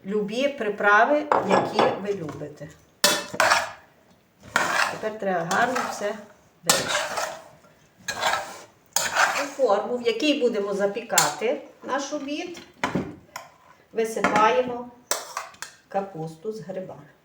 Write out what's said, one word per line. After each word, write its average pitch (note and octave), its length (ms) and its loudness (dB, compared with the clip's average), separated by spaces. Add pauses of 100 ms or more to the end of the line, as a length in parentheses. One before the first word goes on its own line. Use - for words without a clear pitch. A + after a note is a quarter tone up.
любі G#3+ 420 0
приправи, G#3+ 760 4 (220)
які - 340 4 (200)
ви G3+ 120 -2
любите. D3+ 540 -10 (2250)
Тепер G#3+ 280 -6
треба F3 340 -2
гарно A#3 280 2 (100)
все G#3 240 -6 (500)
вимішати. - 760 0 (2000)
У D4 40 -2
форму, A3+ 500 2
в A#3 60 -6
якій A#3+ 380 2
будемо G3+ 340 0
запікати G3+ 880 0 (200)
наш C4+ 300 -4
обід, D4+ 480 -8 (1300)
висипаємо A3+ 1000 2 (1000)
капусту G3 640 -6
з G#3+ 80 -10
грибами. E3 480 -12 (160)